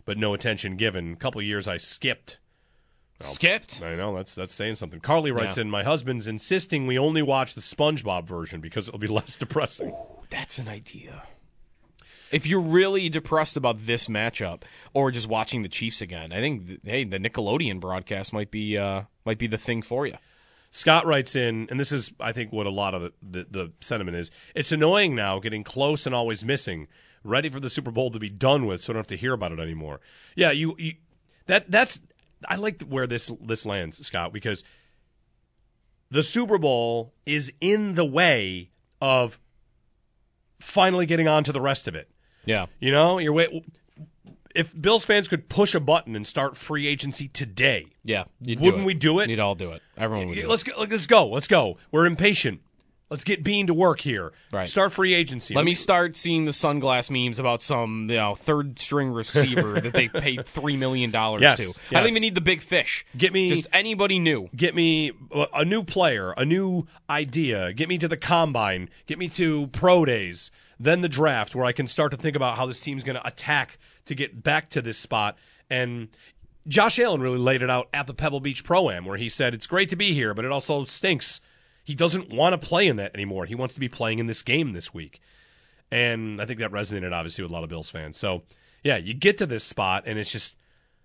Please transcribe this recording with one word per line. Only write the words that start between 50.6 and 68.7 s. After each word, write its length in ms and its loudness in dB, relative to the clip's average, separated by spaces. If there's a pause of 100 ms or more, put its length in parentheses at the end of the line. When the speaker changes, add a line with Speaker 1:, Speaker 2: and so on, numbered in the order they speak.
Speaker 2:
it. 100 -8
Speaker 1:
go, 80 -6
like, 100 -4
let's 160 0
go. 220 8
Let's 200 -2
go. 280 4 (160)
We're 140 6
impatient. 560 2 (480)
Let's 140 -8
get 180 -2
Bean 260 2
to 60 4
work 260 4
here. 320 -4 (200)
Speaker 2:
Right. 160 -4
Speaker 1:
Start 240 2
free 220 4
agency. 400 0
Speaker 2:
Let 100 4
me 60 4
Speaker 1:
Let's 100 2
Speaker 2:
start 360 4
seeing 280 2
the 60 0
sunglass 600 0
memes 280 0
about 240 0
some, 480 -2
you 60 2
know, 180 0
third 440 -2
string 320 0
receiver 720 2
that 140 -2
they 140 4
paid 320 -2
Speaker 1:
<laughs> 40 -8
Speaker 2:
$3 320 -2
million 340 0 (300)
Speaker 1:
Yes, 180 4
Speaker 2:
to. 60 -2
Speaker 1:
yes. 140 -6 (120)
Speaker 2:
I 100 4
don't 100 4
even 100 2
need 140 0
the 80 -2
big 180 2
fish. 460 -2 (100)
Speaker 1:
Get 160 0
me 160 2
Speaker 2:
Just 240 0
anybody 460 2
new. 360 0
Speaker 1:
Get 200 0
me 380 2 (200)
a, 220 0
a 100 2
new 200 0
player, 480 0
a 120 -2
new 420 2 (220)
idea. 640 0
Get 160 -2
me 80 0
to 120 0
the 100 -4
combine. 720 0 (160)